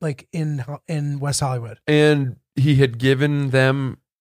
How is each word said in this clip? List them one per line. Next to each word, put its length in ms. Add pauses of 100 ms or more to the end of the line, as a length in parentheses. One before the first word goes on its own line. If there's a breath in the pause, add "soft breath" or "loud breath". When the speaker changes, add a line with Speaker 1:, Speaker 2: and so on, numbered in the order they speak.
Speaker 1:
like 300
in 280
Ho-, 280
in 320
West 220
Hollywood. 380 (100)
Speaker 2:
And 480 (200)
he 200
had 220
given 500
them 480 (240)